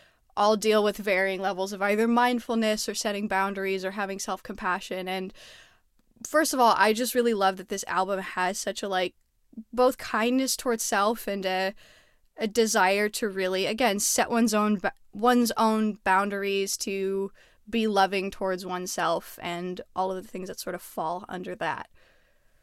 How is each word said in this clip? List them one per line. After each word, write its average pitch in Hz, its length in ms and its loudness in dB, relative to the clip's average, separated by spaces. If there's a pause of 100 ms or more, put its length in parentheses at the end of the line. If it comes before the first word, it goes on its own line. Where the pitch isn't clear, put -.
(340)
all 214 220 4
deal 214 280 4
with 208 120 0
varying 190 460 2
levels 190 300 -2
of 190 100 -6
either 208 240 2
mindfulness 233 800 2
or 208 60 -6
setting 208 320 -4
boundaries 190 580 -2
or 190 60 -4
having 196 300 -6
self-compassion. 190 880 -6
And 185 260 -6 (880)
first 302 300 2
of 262 60 2
all, 226 180 8
I 214 140 6
just 233 200 -2
really 240 220 2
love 190 220 2
that 180 140 -14
this 196 180 -6
album 190 320 0
has 185 360 -2
such - 260 -6
a, 208 60 -6
like, 185 260 -2 (580)
both 247 260 2
kindness 247 580 0
towards 233 280 -2
self 214 420 0
and 202 180 -4
a, 190 300 -2 (640)
a 233 100 -2
desire 208 640 4
to 214 200 -4
really, 185 380 -2
again, 214 320 2
set - 320 0
one's 233 240 2
own 208 220 2
ba-, 196 160 -4 (200)
one's 240 440 4
own 220 480 2
boundaries, 196 720 0
to 196 560 -4 (360)
be 220 200 0
loving 196 420 2
towards 190 340 -4
oneself 180 800 -4
and 175 380 -6 (160)
all 190 160 -2
of 185 100 -8
the 226 80 -18
things 185 160 -10
that - 140 -12
sort 180 160 -8
of - 40 -16
fall 175 480 -6
under 180 280 -8
that. - 320 -6 (760)